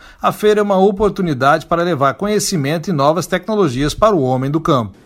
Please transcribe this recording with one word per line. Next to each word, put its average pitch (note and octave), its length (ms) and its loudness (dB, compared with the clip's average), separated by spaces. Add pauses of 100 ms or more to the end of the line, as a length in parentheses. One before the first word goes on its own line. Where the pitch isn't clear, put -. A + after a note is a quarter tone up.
(220)
a G#3 100 0
feira G#3+ 300 2
é - 20 0
uma G3+ 140 0
oportunidade F#3 880 0
para E3+ 180 -2
levar C#3 300 0
conhecimento F#3 760 -2
e G3 40 -2
novas D#3 340 0
tecnologias F3 680 -2
para G#3+ 220 2
o D3+ 80 0
homem B2+ 260 -2
do D#3 120 -2
campo. B2 340 0 (100)